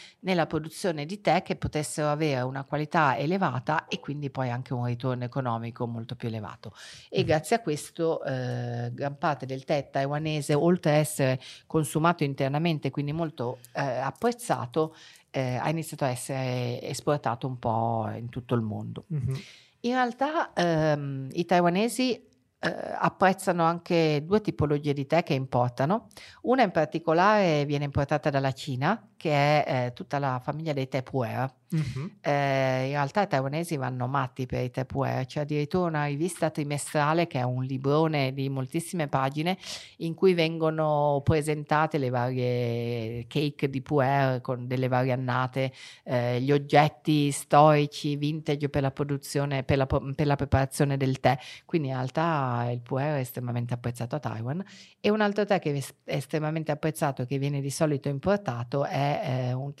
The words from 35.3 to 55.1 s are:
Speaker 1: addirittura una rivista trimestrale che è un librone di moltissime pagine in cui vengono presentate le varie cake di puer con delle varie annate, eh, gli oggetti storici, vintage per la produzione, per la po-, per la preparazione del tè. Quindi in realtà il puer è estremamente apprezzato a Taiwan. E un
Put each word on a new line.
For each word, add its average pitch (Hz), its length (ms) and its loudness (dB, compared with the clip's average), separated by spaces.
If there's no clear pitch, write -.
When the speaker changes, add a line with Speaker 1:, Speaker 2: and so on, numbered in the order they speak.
Speaker 1:
addirittura 147 460 -2
una 156 180 -2
rivista 156 440 -2
trimestrale 151 800 0
che 143 120 -4
è 123 40 0
un 127 200 -2
librone 139 680 2
di 139 160 -2
moltissime 139 580 -4
pagine 143 500 0
in 165 180 -4
cui 190 180 6
vengono 156 920 2
presentate 156 760 2
le 131 120 0
varie 120 1200 -2
cake 147 420 -2
di 135 120 -4
puer 135 600 2
con 123 260 -6
delle 127 200 0
varie 127 240 2
annate, 127 600 0
eh, 123 380 0
gli 135 100 2
oggetti 147 800 4
storici, 147 840 6
vintage 147 540 -2
per 147 120 0
la 135 100 2
produzione, 143 720 -2
per 143 140 2
la 135 80 4
po-, 135 160 2
per 156 120 2
la 143 80 4
preparazione 139 640 2
del 131 220 0
tè. 131 180 4
Quindi 151 240 0
in 131 60 -4
realtà 131 760 0
il 120 100 -4
puer 135 360 -2
è - 20 -2
estremamente 123 540 -4
apprezzato 120 420 -6
a 147 40 -2
Taiwan. 123 440 -6
E 208 100 2
un 214 120 2